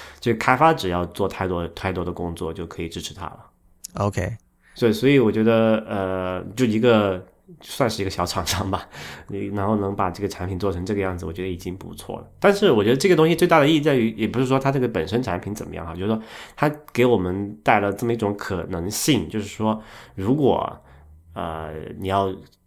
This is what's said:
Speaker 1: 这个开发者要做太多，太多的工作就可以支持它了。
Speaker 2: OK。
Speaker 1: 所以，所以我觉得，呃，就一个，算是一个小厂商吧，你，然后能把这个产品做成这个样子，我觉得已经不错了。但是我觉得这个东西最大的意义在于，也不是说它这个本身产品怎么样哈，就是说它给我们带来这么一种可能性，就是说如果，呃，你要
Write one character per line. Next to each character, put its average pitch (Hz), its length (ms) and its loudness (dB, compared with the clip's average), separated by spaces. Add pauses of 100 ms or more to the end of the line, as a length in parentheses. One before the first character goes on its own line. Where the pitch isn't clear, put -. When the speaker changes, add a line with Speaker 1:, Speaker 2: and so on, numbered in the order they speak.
(200)
Speaker 1:
这 120 120 0
个 110 60 0
开 127 180 2
发 160 160 6
者 120 160 -2
要 87 180 0
做 98 200 -4
太 95 220 -2
多， 87 200 -2
太 - 240 -6
多 87 120 -4
的 87 80 -6
工 85 200 -6
作 85 200 -6
就 85 120 -10
可 85 160 -12
以 82 80 -6
支 85 120 -10
持 - 120 -10
它 - 120 -14
了。 - 140 -12 (560)
Speaker 2:
OK。 101 420 -2 (400)
Speaker 1:
所 120 120 2
以， 110 40 4
所 123 160 2
以 143 100 6
我 110 140 4
觉 110 100 0
得， 110 460 4
呃， 92 560 -4 (100)
就 127 120 2
一 110 120 2
个， 104 460 4 (380)
算 - 260 -2
是 110 140 -4
一 - 20 -2
个 95 60 -2
小 87 160 -2
厂 87 200 -6
商 95 240 -2
吧， 92 160 -4 (420)
你， 101 180 -8
然 98 200 -4
后 107 100 2
能 101 200 -2
把 98 140 0
这 87 100 -10
个 98 80 -2
产 90 180 -8
品 92 120 -4
做 98 120 0
成 90 140 -4
这 104 100 -4
个 101 60 -2
样 92 160 -2
子， 87 80 -8
我 85 80 -8
觉 90 100 -8
得 92 60 -6
已 90 80 -6
经 90 180 -8
不 87 200 -14
错 - 240 -12
了。 - 80 -14 (120)
但 196 160 6
是 202 160 4
我 107 140 6
觉 113 60 4
得 135 60 6
这 165 120 2
个 180 80 6
东 156 100 6
西 170 80 4
最 170 140 4
大 165 100 6
的 143 80 6
意 160 100 6
义 147 40 4
在 143 140 2
于， 113 160 2
也 110 180 -2
不 95 100 -4
是 131 60 2
说 131 140 2
它 135 120 0
这 139 80 0
个 127 80 0
本 90 220 -2
身 117 140 0
产 90 180 -4
品 98 140 -8
怎 85 120 -10
么 85 80 -12
样 82 120 -10
哈， 82 80 -10
就 87 80 -6
是 98 60 -2
说 110 120 0 (340)
它 147 160 0 (220)
给 123 140 4
我 120 100 6
们 98 460 -2
带 113 180 4
来 101 100 0
这 101 140 -4
么 120 80 0
一 117 60 0
种 104 180 0
可 90 280 -6
能 90 260 -6
性， 110 400 0
就 107 100 -4
是 98 60 -6
说 110 360 -2 (320)
如 101 220 0
果， 131 420 2 (540)
呃， 80 380 -8 (280)
你 95 100 -6
要 95 220 2 (360)